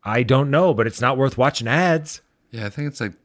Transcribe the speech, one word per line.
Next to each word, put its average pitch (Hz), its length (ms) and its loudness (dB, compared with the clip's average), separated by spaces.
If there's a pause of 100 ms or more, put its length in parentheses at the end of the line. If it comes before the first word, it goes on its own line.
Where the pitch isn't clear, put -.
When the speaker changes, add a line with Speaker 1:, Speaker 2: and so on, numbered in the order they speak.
Speaker 1:
I 113 180 0
don't 135 260 2
know, 160 240 4
but 113 140 2
it's 113 140 -6
not 127 160 2
worth 135 200 0
watching 123 300 0
ads. 160 540 0 (300)
Speaker 2:
Yeah, 113 140 -8
I 104 40 -6
think 147 180 -8
it's 143 140 -10
like 104 100 -6 (140)